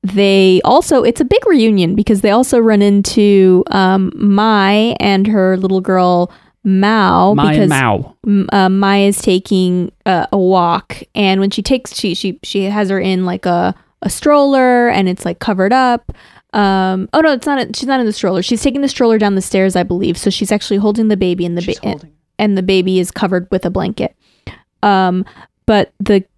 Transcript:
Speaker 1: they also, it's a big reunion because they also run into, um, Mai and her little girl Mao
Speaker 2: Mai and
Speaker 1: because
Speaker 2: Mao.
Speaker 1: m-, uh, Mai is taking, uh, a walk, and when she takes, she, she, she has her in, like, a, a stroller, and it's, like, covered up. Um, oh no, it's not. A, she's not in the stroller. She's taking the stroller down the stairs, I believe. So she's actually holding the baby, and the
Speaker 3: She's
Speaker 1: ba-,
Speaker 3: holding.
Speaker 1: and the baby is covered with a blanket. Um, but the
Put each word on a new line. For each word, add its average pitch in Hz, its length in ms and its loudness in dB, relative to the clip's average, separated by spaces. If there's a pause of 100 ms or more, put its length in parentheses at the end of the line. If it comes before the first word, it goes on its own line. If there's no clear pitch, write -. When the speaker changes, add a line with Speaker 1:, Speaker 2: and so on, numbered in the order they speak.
Speaker 1:
they 196 600 2
also, 285 400 2
it's - 160 0
a 247 60 0
big 427 220 0
reunion 214 480 2
because 202 260 0
they 214 80 2
also 240 300 2
run 220 240 4
into, 202 880 4
um, 190 440 0
Mai 208 840 0
and 196 280 0
her 190 300 0
little 190 240 -2
girl 180 500 0 (320)
Mao 190 720 2
Speaker 2:
Mai 214 120 2
and - 80 2
Speaker 1:
because 190 160 2
Speaker 2:
Mao. 127 460 -2 (120)
Speaker 1:
m-, 202 260 0
uh, 190 160 2
Mai 196 300 0
is 196 240 0
taking, 185 680 0 (140)
uh, 180 260 0
a 202 60 -2
walk, 180 640 -2 (140)
and 196 260 0
when 196 80 0
she 196 140 -6
takes, 262 320 -4
she, 196 180 -4
she, - 300 -6
she 196 220 -6
has 202 240 -2
her 196 100 -2
in, 185 260 -2
like, 180 220 -6
a, 180 260 0 (300)
a 196 60 -4
stroller, 262 760 2
and 190 220 0
it's, - 160 -8
like, 170 140 -6
covered 196 340 -2
up. 254 380 -2 (420)
Um, 190 580 -2
oh 311 100 2
no, 311 120 2
it's 254 140 -6
not. 277 120 -2
A, 240 140 -4
she's - 140 -8
not 262 120 0
in 240 60 0
the 214 80 -2
stroller. 190 300 -2
She's 233 180 -4
taking 277 200 -2
the 277 60 -2
stroller 226 300 0
down 202 180 0
the 190 60 0
stairs, 190 340 0
I 180 80 0
believe. 175 340 -4
So - 120 -2
she's 196 220 -4
actually 208 260 -2
holding 214 300 0
the 214 100 0
baby, 180 280 -2
and 170 120 -4
the 170 40 -4
Speaker 3:
She's 202 180 -6
Speaker 1:
ba-, 214 100 -8
Speaker 3:
holding. 165 240 -12 (240)
Speaker 1:
and 208 200 0
the 185 60 -2
baby 185 360 0
is 180 100 -4
covered 180 400 -4
with 185 160 -4
a 180 60 -2
blanket. 185 440 -6 (680)
Um, 190 420 0 (400)
but 208 340 0
the 196 240 0 (140)